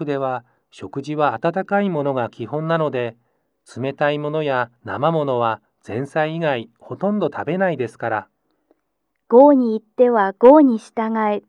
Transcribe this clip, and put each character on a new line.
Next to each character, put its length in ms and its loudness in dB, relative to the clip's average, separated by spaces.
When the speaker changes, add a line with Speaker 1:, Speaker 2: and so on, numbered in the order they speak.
Speaker 1:
で 120 -4
は 280 -6
食 320 -12
事 140 -10
は 180 0
温 300 -4
か 180 -2
い 80 -2
も 120 -2
の 120 -2
が 140 -2
基 180 -12
本 200 -8
な 120 0
の 120 -2
で、 260 -4
冷 160 -4
た 180 0
い 80 -2
も 120 -6
の 120 -4
や 280 -2
生 280 -2
も 120 0
の 140 -2
は 220 -2
前 200 -6
菜 300 -4
以 40 -6
外 380 -4
ほ 180 -14
と 160 -2
ん 60 -2
ど 140 -2
食 120 -10
べ 140 -4
な 120 0
い 60 -4
で 120 -4
す 100 -20
か 100 -6
ら。 200 -4
Speaker 2:
「郷 240 8
に 220 0
行 80 -6
っ 40 -20
て 240 2
は 240 0
郷 260 8
に 180 4
従 400 -6
え」 300 -2